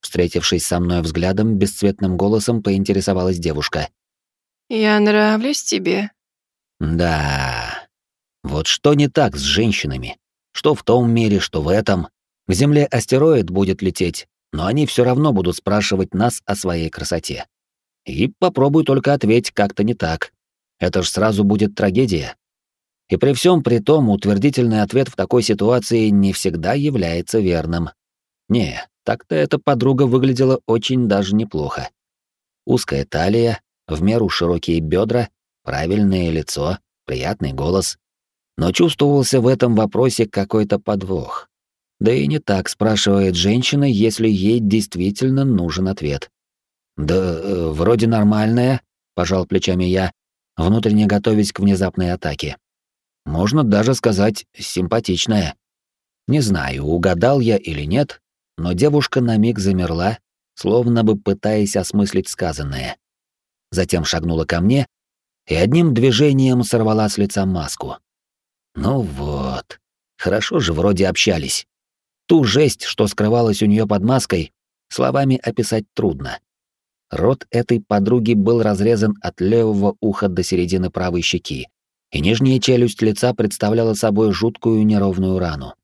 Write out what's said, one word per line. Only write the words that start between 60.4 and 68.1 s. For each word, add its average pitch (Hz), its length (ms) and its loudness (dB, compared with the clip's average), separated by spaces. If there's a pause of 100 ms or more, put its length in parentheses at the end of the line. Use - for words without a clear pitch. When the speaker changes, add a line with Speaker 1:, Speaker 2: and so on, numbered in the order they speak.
Speaker 1:
словно 117 480 2
бы 107 140 2
пытаясь 104 580 -2
осмыслить 98 540 -2
сказанное. 71 680 -6 (760)
Затем 85 340 0
шагнула 80 400 -2
ко 85 160 -2
мне 123 260 2 (600)
и 80 80 -2
одним 135 380 2
движением 131 720 2
сорвала 110 460 0
с - 80 -6
лица 101 280 -2
маску. 82 520 -6 (800)